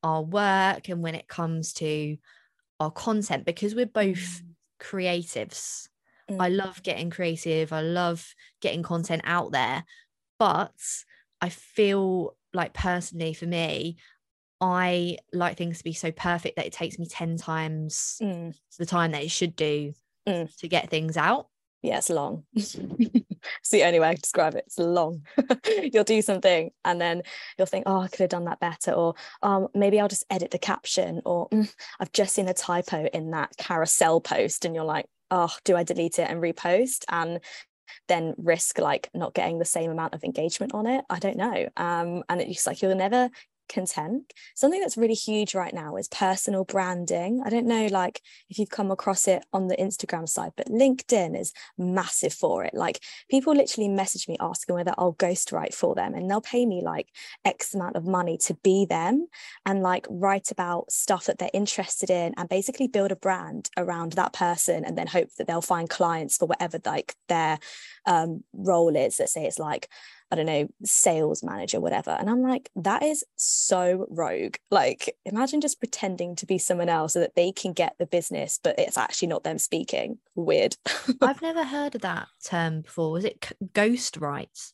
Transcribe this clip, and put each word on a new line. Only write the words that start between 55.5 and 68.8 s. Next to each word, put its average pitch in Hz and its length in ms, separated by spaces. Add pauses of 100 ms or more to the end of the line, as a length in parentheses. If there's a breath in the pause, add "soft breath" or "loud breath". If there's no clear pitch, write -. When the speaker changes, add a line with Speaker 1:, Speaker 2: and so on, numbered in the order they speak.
Speaker 2:
for - 220
them, - 180
and 180 160
they'll 214 120
pay 247 240
me, 185 180
like, 165 240 (380 loud breath)
X - 280
amount 180 220
of 165 100
money 175 340
to - 160
be 196 300
them 202 420 (380 loud breath)
and, 196 160
like, 185 280
write 196 420
about 175 400
stuff - 340
that - 120
they're - 160
interested 196 560
in 175 280
and 175 120
basically 254 380
build 196 240
a 190 40
brand 175 640
around 170 360
that - 200
person 170 520
and 170 120
then 165 100
hope 170 300
that 175 100
they'll 165 140
find 170 280
clients 165 480
for 180 80
whatever, 165 400
like, - 300 (140)
their, 160 280 (480 loud breath)
um, 165 380 (100)
role 170 420